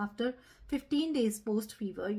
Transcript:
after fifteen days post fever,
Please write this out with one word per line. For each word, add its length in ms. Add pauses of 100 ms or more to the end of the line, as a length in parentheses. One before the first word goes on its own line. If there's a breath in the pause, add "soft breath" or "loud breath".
after 260 (420 loud breath)
fifteen 420
days 180 (140)
post 340
fever, 360